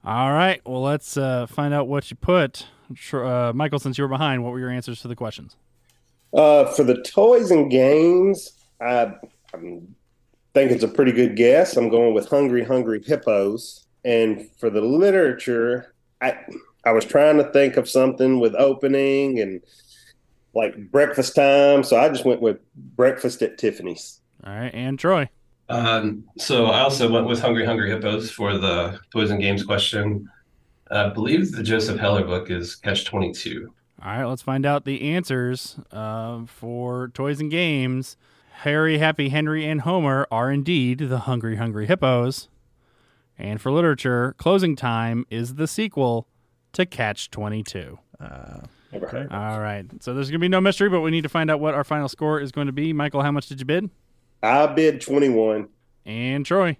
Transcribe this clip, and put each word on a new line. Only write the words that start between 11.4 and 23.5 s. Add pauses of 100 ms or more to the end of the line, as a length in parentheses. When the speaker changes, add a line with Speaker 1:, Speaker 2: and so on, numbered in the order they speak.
Speaker 2:
I'm
going
with
Hungry
Hungry
Hippos. (180)
And
for
the
literature, (260)
I, (480)
I
was
trying
to
think
of
something
with
opening
and, (920)
like,
breakfast
time,
so
I
just
went
with (160)
Breakfast
at